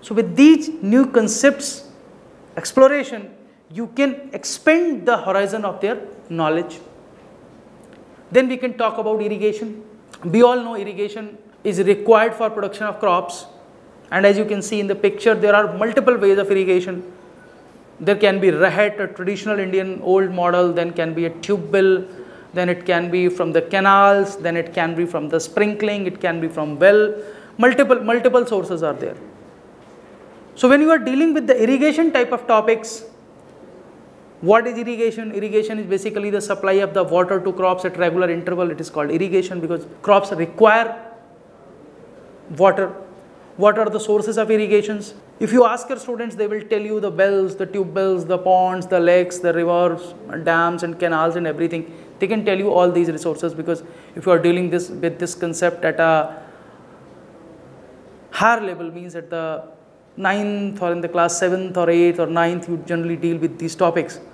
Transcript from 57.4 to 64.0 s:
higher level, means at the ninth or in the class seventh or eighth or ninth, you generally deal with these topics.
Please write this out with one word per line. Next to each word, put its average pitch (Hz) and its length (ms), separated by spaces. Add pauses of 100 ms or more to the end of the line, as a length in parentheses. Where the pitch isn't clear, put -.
higher 220 300
level, 170 300
means 175 240
at 165 140
the 160 340 (540)
ninth 202 640
or 175 100
in 175 100
the 170 80
class 170 280
seventh 185 400
or 170 120
eighth 175 300
or 165 80
ninth, 170 400
you 170 180
generally 170 300
deal 170 220
with 160 200
these 165 180
topics. 170 440 (140)